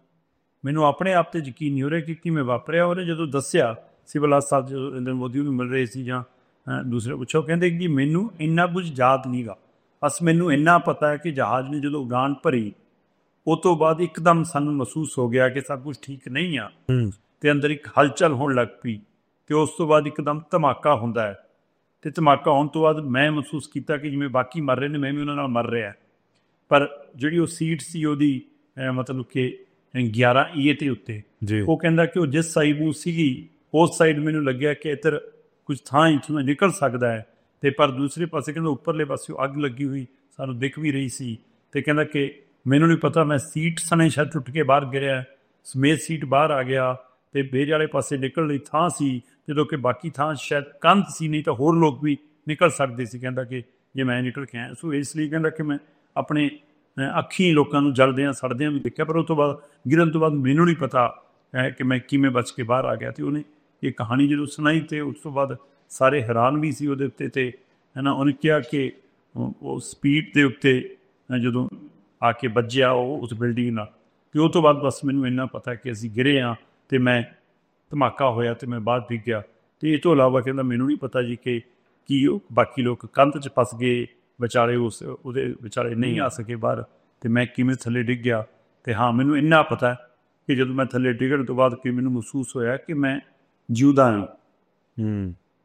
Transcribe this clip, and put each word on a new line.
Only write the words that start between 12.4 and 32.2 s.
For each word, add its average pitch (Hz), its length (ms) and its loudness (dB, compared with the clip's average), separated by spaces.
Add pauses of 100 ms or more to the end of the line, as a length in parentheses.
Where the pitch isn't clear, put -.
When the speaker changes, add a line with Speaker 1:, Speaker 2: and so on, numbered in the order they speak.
Speaker 1:
ਉਹ 160 100 2
ਤੋਂ 175 200 4
ਬਾਅਦ 160 240 2
ਇੱਕਦਮ 165 420 2
ਸਾਨੂੰ 147 320 -2
ਮਹਿਸੂਸ 139 420 -4
ਹੋ 123 120 0
ਗਿਆ 127 200 2
ਕਿ 131 120 -4
ਸਭ 135 200 -10
ਕੁਛ 139 200 -12
ਠੀਕ 135 280 -16
ਨਹੀਂ 147 300 -4
ਆ।" 104 80 -8
Speaker 2:
ਹੂੰ। 120 440 -2 (300)
Speaker 1:
ਤੇ 147 100 4
ਅੰਦਰ 147 180 2
ਇੱਕ 147 180 -6
ਹਲਚਲ 147 460 4
ਹੋਣ 127 220 0
ਲੱਗ 120 120 2 (160)
ਪਈ 110 160 -6 (480)
ਤੇ 147 80 -2
ਉਸ 151 220 2
ਤੋਂ 165 100 -2
ਬਾਅਦ 151 200 4
ਇੱਕਦਮ 147 340 -4 (100)
ਧਮਾਕਾ 147 440 2
ਹੁੰਦਾ 113 320 -2
ਹੈ। 98 160 -12 (580)
ਤੇ 156 80 -8
ਧਮਾਕਾ 151 420 4
ਹੋਣ 143 160 2
ਤੋਂ 160 140 -4
ਬਾਅਦ 156 180 4
ਮੈਂ 143 320 0
ਮਹਿਸੂਸ 147 360 -6
ਕੀਤਾ 147 300 -6
ਕਿ 147 120 -8
ਜਿਵੇਂ 143 200 -4
ਬਾਕੀ 127 320 -2
ਮਰ 131 180 0
ਰਹੇ 139 80 -4
ਨੇ, 147 100 -6
ਮੈਂ 139 160 -2
ਵੀ 147 80 -4
ਉਹਨਾਂ 147 140 -6
ਨਾਲ 143 120 -4
ਮਰ 117 200 -2
ਰਿਹਾ। 113 260 -6 (760)
ਪਰ 143 360 2 (100)
ਜਿਹੜੀ 151 220 -2
ਉਹ 160 100 2
ਸੀਟ 160 340 -4
ਸੀ 156 240 -6
ਉਹਦੀ, 143 360 2 (360)
ਅਹ, 131 140 -4
ਮਤਲਬ 127 380 -4
ਕਿ - 360 -4 (500)
ਗਿਆਰਾਂ 123 300 6 (120)
ਏ 143 160 4
ਦੇ 139 160 -2
ਉੱਤੇ, 107 320 -8 (220)
Speaker 2:
ਜੀ। 107 180 0
Speaker 1:
ਉਹ 160 160 2
ਕਹਿੰਦਾ 165 280 2
ਕਿ 170 140 -2
ਉਹ 165 80 2